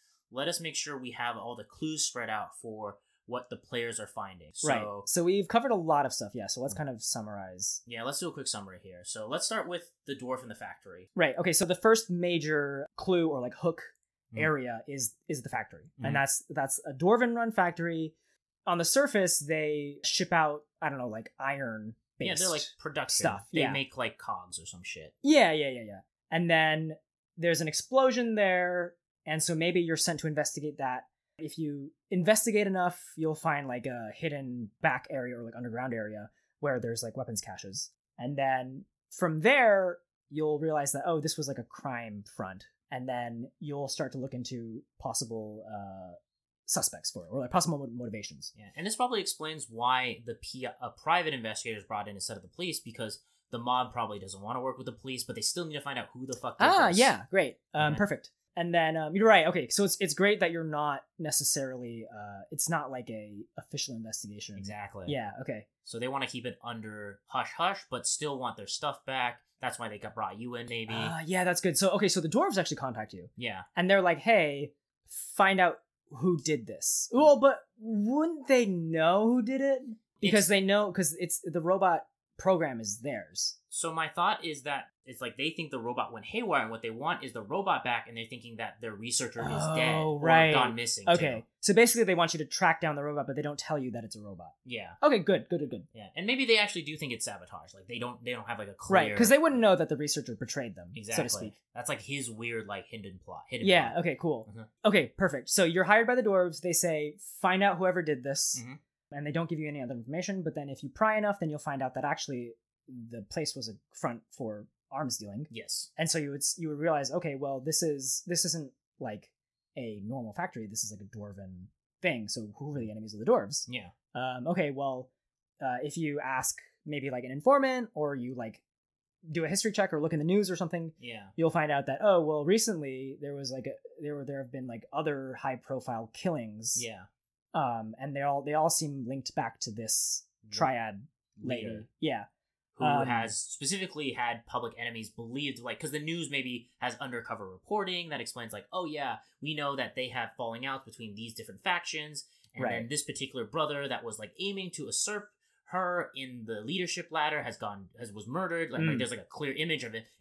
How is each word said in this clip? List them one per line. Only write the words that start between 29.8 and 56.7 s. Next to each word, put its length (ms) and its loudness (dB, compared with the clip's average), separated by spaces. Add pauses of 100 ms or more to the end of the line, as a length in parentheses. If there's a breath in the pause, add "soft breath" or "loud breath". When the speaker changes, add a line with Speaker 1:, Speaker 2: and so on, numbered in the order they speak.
Speaker 2:
you're 160 0
sent 240 0
to 60 -2
investigate 500 -2
that. 300 -4 (320)
If 180 -8
you 340 -4 (200)
investigate 560 4
enough, 480 0
you'll 180 0
find, 340 0
like, 200 -4
a 260 -6
hidden 560 -6 (120)
back 280 0
area 300 -4
or, 40 -10
like, 120 -12
underground 380 -4
area 360 -6 (300)
where 200 2
there's, 220 -2
like, 160 -8
weapons 240 -4
caches. 500 -10 (280)
And 180 -4
then 480 0 (240)
from 300 0
there, 600 6 (300)
you'll 300 0
realize 320 2
that, 160 -2
oh, 120 2
this 180 -2
was, 100 -4
like, 100 -6
a 60 -6
crime 600 -8 (120)
front. 300 -8 (260)
And 160 -6
then 520 -4
you'll 280 -4
start 260 -4
to 40 -6
look 160 -6
into 500 -8 (160)
possible, 720 -6
uh, 440 -12 (500)
suspects 460 -2
for 140 -12
it, 40 -18
or, 100 -4
like, 120 -4
possible 260 4
mo-, 100 -6
motivations. 720 -10
Speaker 1:
Yeah, 180 -20
and 100 -6
this 100 -2
probably 260 0
explains 480 -6
why 560 2
the 100 -8
P-, 300 -10
a 320 -8
private 360 2
investigator 440 -4
is 80 -12
brought 220 -6
in 80 -10
instead 200 -8
of 80 -12
the 60 -20
police, 300 -6
because 440 -10 (280)
the 80 -6
mob 340 0
probably 260 -4
doesn't 220 -14
wanna 200 -6
work 160 -4
with 100 -14
the 40 -6
police, 320 -10
but 120 -10
they 60 -8
still 240 -2
need 100 -8
to 60 -8
find 180 -6
out 140 -6
who 120 -12
the 100 -6
fuck 220 -6
did 100 6
Speaker 2:
Ah, 220 8